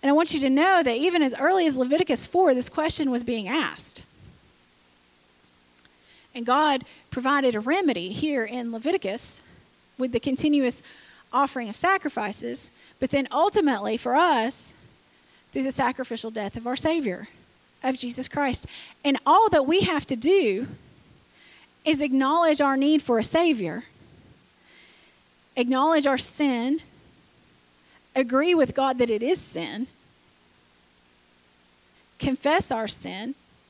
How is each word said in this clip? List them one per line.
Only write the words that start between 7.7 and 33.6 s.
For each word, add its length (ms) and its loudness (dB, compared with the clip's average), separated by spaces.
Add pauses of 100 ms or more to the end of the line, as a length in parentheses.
here 360 -4
in 280 -8
Leviticus 680 -4 (540)
with 160 -4
the 80 -2
continuous 640 0 (500)
offering 360 -2
of 60 -8
sacrifices, 960 -2 (300)
but 100 -4
then 220 -2
ultimately 640 0
for 180 -4
us, 600 2 (760)
through 140 -4
the 80 -2
sacrificial 580 -4
death 260 -8
of 100 -12
our 100 -4
Savior, 520 -2 (540)
of 140 -2
Jesus 320 -2
Christ. 380 -2 (380)
And 220 0
all 220 6
that 180 2
we 140 2
have 260 -2
to 100 -4
do 520 0 (1160)
is 160 2
acknowledge 600 2
our 160 2
need 260 2
for 160 0
a 60 0
Savior, 600 0 (1700)
acknowledge 500 2
our 120 2
sin, 640 0 (1300)
agree 400 0
with 200 2
God 240 0
that 120 2
it 120 -2
is 180 2
sin, 480 -2 (2250)
confess 520 0
our 180 -4
sin, 460 -4 (360)